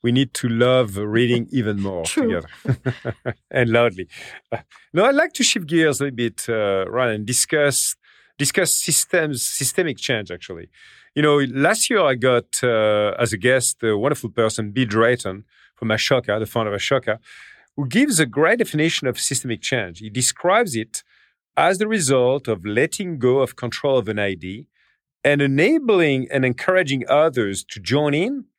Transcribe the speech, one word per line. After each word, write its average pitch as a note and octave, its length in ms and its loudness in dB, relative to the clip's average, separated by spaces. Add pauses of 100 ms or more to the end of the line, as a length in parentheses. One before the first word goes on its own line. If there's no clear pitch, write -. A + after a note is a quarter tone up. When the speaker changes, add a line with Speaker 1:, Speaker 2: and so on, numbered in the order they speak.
Speaker 1:
we A#2+ 120 -2
need C3 220 0
to - 140 -4
love A#2 480 2
reading A#2 540 0
even G#2 320 -2
more F#2 220 -4
Speaker 2:
True. C#3+ 400 -2 (200)
Speaker 1:
together - 720 -6
<laughs> - 160 -20
and B2 200 2
loudly. A2+ 360 2 (460)
Uh, A#2+ 60 -6 (340)
now, F3+ 140 2
I'd C#4 100 4
like D#4+ 160 0
to - 100 -4
shift G3+ 240 -2
gears D#3 340 2
a C#3 40 -2
little C#3 100 -4
bit, A#2 340 -6
uh, G2+ 400 0
Ryan, A#2+ 280 -2
and G#2 100 -6
discuss, C#3+ 720 0 (420)
discuss D#3 380 0
systems, D#3 680 0
systemic D3 560 -4
change, G#2+ 320 -4
actually. F2 400 -14 (460)
You D3 60 0
know, D3 160 4
last C#3 520 0
year A3+ 100 4
I C#3+ 140 4
got, B2 480 0
uh, G#2+ 560 2
as A#2 140 0
a A2+ 40 -6
guest, B2 440 0
the A2 180 0
wonderful B2 320 -2
person, A2 400 -2
Bill B2 160 0
Drayton G#2+ 600 0 (280)
from A2+ 140 -6
Ashoka, A2 500 0
the A2 80 -4
founder G#2+ 260 -2
of G2+ 80 -4
Ashoka, A2+ 380 -2 (560)
who C#3+ 140 -6
gives A3+ 320 2
a D#3 60 4
great D#3+ 340 2
definition D#3 480 -2
of B2 100 -4
systemic - 440 -4
change. F#2 360 -4
He G#2+ 120 -14
describes F3 680 0
it - 260 -8 (540)
as F3 220 2
the G#3+ 100 -2
result C3+ 580 2
of G2+ 180 -4
letting D#3 540 -2
go B2+ 220 4
of C3 160 -2
control C3 420 -2
of G#2+ 100 -4
an G#2 120 -4
idea G2 420 -6 (600)
and C#3+ 200 2
enabling E3 880 2
and C3+ 160 0
encouraging C3+ 600 0
others B2+ 560 2
to - 160 -16
join C#3 360 0
in A#3 320 -4 (120)